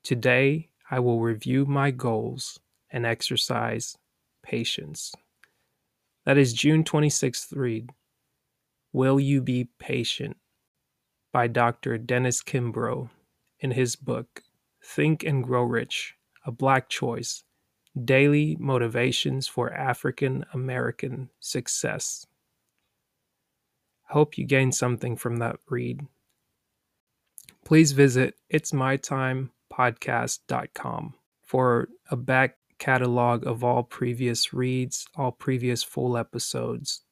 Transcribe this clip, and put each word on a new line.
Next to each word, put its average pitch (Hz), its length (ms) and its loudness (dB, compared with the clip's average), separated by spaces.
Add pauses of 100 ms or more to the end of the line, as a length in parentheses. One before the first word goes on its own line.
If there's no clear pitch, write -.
Today, 127 680 2 (200)
I 131 100 0
will 120 200 2
review 117 460 0
my 139 260 2
goals 120 680 -4 (300)
and 120 160 -4
exercise 117 920 -2 (440)
patience. - 720 -6 (1080)
That 139 140 4
is 131 160 6
June 151 320 4
twenty-sixth 147 680 0
read, 123 400 -6 (1000)
Will 135 260 4
You 139 220 2
Be 127 240 0 (120)
Patient? - 600 -6 (960)
by 120 160 2
Doctor 120 500 0
Dennis 123 460 0
Kimbro 120 680 -4 (500)
in 135 120 -2
his 123 240 0
book, - 480 -8 (400)
Think 156 400 0
and 139 200 0
Grow 123 200 0
Rich, 120 520 -4 (300)
A 127 60 -6
Black 131 380 2
Choice, - 540 -6 (560)
Daily 147 600 4
Motivations 127 880 0
for 120 260 -4
African 131 800 -2
American 127 840 -6
Success. - 880 -6 (1800)
Hope 151 280 2
you 135 80 -4
gained 131 300 2
something 120 400 -2
from 117 220 -6
that 117 180 -4 (120)
read. 123 340 -6 (1600)
Please 156 280 8
visit 131 420 6 (120)
its - 240 0
my 135 240 0
time 131 560 -4 (200)
podcast 120 760 -2
dot - 280 -4
com - 400 -8 (260)
for 127 480 2 (220)
a 143 40 0
back 127 440 0 (180)
catalog 123 680 2
of 117 160 -4
all 123 180 2
previous 123 720 -2
reads, 127 600 -2
all 131 160 -2
previous 123 500 -2
full 123 340 -2
episodes. 120 840 -6 (100)